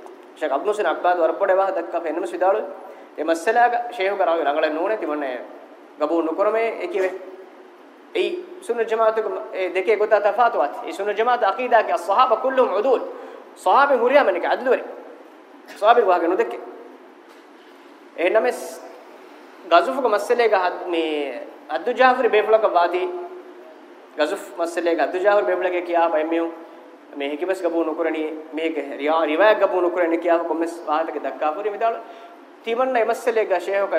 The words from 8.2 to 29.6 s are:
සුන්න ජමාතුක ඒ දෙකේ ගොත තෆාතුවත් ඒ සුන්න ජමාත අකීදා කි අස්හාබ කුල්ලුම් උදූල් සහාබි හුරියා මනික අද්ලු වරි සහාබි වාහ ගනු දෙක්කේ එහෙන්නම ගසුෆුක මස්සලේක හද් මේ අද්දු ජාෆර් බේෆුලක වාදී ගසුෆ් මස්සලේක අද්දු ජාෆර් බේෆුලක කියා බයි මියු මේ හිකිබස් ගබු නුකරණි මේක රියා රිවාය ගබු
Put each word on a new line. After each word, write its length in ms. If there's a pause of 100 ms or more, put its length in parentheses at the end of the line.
සුන්න 260
ජමාතුක 420 (240)
ඒ 200
දෙකේ 260
ගොත 240
තෆාතුවත් 600
ඒ 120
සුන්න 200
ජමාත 320
අකීදා 380
කි 100
අස්හාබ 460
කුල්ලුම් 340
උදූල් 280 (540)
සහාබි 420
හුරියා 280
මනික 220
අද්ලු 240
වරි 140 (880)
සහාබි 300
වාහ 160
ගනු 180
දෙක්කේ 240 (1500)
එහෙන්නම 320 (1200)
ගසුෆුක 420
මස්සලේක 480
හද් 320
මේ 540 (260)
අද්දු 260
ජාෆර් 360
බේෆුලක 420
වාදී 380 (1080)
ගසුෆ් 300 (100)
මස්සලේක 440
අද්දු 200
ජාෆර් 260
බේෆුලක 380
කියා 260
බයි 160
මියු 220 (640)
මේ 160
හිකිබස් 340
ගබු 220
නුකරණි 400 (260)
මේක 260 (180)
රියා 300
රිවාය 320
ගබු 240